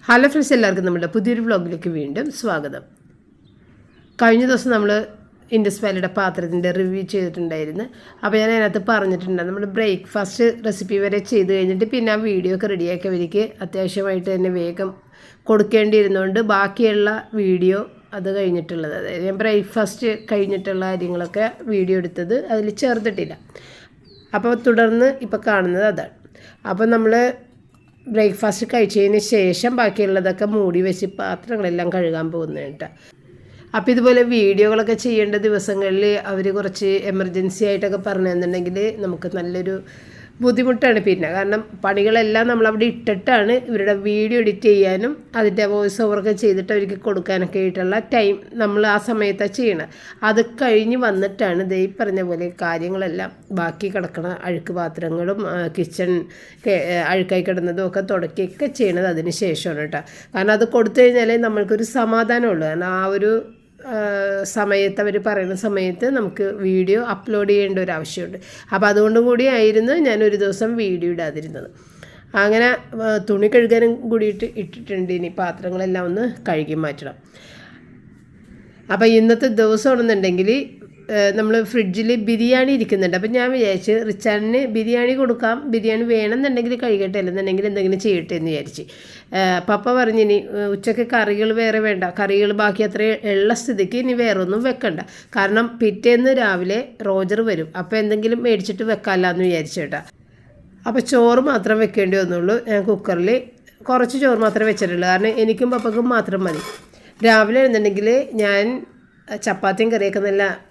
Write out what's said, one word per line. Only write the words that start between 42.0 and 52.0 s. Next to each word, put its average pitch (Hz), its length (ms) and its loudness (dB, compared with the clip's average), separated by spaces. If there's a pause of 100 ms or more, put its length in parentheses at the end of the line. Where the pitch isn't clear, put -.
നമ്മളവിടെ 220 420 2
ഇട്ടിട്ടാണ് 214 600 0 (160)
ഇവരുടെ 208 240 0 (140)
വീഡിയോ 214 360 0
എഡിറ്റ് 208 280 2
ചെയ്യാനും 196 420 2 (260)
അതിൻ്റെ 208 320 2
വോയിസ് 208 320 -2
ഓവറൊക്കെ 208 300 0 (100)
ചെയ്തിട്ട് 190 300 2
അവർക്ക് 202 320 -2
കൊടുക്കാനൊക്കെ 190 580 -2
ആയിട്ടുള്ള 185 360 -2 (140)
ടൈം 202 220 2 (260)
നമ്മൾ 208 320 2
ആ 208 40 2 (100)
സമയത്താണ് 202 520 -2
ചെയ്യണത്. 180 360 -2 (340)
അത് 220 120 4 (200)
കഴിഞ്ഞ് 233 460 2
വന്നിട്ടാണ് 190 640 -2
ദേ 190 140 0
ഈ 196 40 -4 (100)
പറഞ്ഞ 190 300 -2